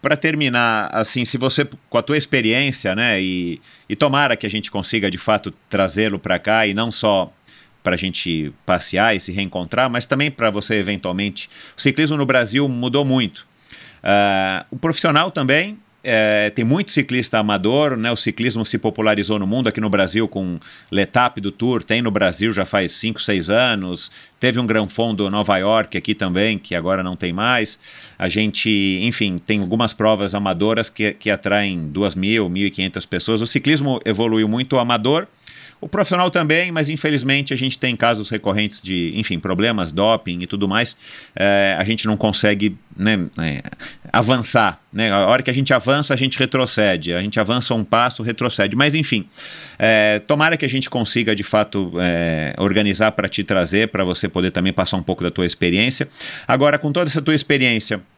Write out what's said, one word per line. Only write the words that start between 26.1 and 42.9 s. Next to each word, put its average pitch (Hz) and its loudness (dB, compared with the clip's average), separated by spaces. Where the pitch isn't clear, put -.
também, 98 0
que - -8
agora 92 0
não 90 -4
tem 87 -4
mais. 113 -2
A 92 0
gente, 101 0
enfim, 104 -2
tem 107 0
algumas 107 0
provas 104 0
amadoras 104 0
que, 104 -2
que - -4
atraem 95 0
duas 92 0
mil, 98 0
mil 95 0
e 92 0
quinhentas 92 -4
pessoas. 107 -2
O 117 -2
ciclismo 139 0
evoluiu 110 2
muito, 127 -2
o 127 4
amador, 120 0
o - -12
profissional 180 0
também, 170 2
mas 156 0
infelizmente 139 0
a 123 -2
gente 131 -2
tem 127 -2
casos 113 0
recorrentes 104 -2
de, 90 -2
enfim, 95 -2
problemas, 95 0
doping 95 0
e 90 -6
tudo 98 -2
mais. 113 -2
É, 98 4
a 92 -2
gente 110 -2
não 107 2
consegue, 104 0